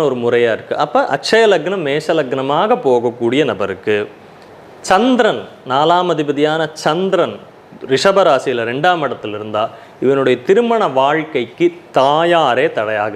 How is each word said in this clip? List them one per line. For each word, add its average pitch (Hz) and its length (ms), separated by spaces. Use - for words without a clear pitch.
ஒரு 127 160
முறையா 120 320
இருக்கு. - 180
அப்ப 262 200
அட்சய 226 360
லக்னம் 175 380
மேஷ 156 300
லக்னமாக 143 640
போகக்கூடிய 120 640
நபருக்கு 98 460
சந்திரன், 220 520
நாலாம் 170 400
அதிபதியான 151 560
சந்திரன் 165 500
ரிஷப 190 340
ராசியில 127 420
ரெண்டாம் 160 380
இடத்துல 107 320
இருந்தா 107 240
இவனுடைய 131 320
திருமண 226 360
வாழ்க்கைக்கு 147 680
தாயாரே 147 640
தடையாக 107 400